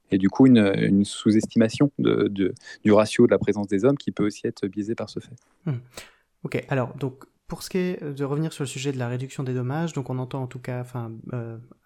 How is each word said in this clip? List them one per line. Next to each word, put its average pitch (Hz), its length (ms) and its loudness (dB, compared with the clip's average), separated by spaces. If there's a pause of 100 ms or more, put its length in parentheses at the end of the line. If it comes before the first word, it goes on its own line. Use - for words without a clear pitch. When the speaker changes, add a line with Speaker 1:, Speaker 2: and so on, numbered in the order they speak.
(120)
Speaker 1:
Et 101 60 4
du 95 120 2
coup, 131 180 6
une, 107 300 6
une 101 280 4
sous-estimation 110 920 2
de, 110 280 2
de, 98 260 -2 (300)
du 107 80 4
ratio 107 340 6
de 110 60 4
la 98 80 4
présence 101 280 -2
des 101 180 0
hommes 139 120 4
qui - 140 -6
peut 101 140 -2
aussi 104 220 -4
être - 200 -4
biaisée 104 280 -6
par 113 140 -8
ce - 120 -14
fait. - 140 -20 (300)
Speaker 2:
Hmm. 135 140 -4 (640)
Ok, 131 240 -6
alors 127 280 -2
donc 135 280 -8 (240)
pour - 160 -12
ce - 60 -14
qui 185 100 -2
est, 180 220 -4
euh, 147 120 -8
de 135 100 -6
revenir 147 300 -2
sur 151 100 -8
le 131 60 -4
sujet 135 240 -6
de 131 40 -8
la 120 120 -4
réduction 131 340 -8
des 127 100 -4
dommages, 139 380 -4
donc 135 180 -6
on 131 100 -6
entend 127 220 -8
en 127 60 -6
tout 127 140 -14
cas, 127 180 -8
enfin, 123 320 -10 (220)
euh, 117 240 -8 (280)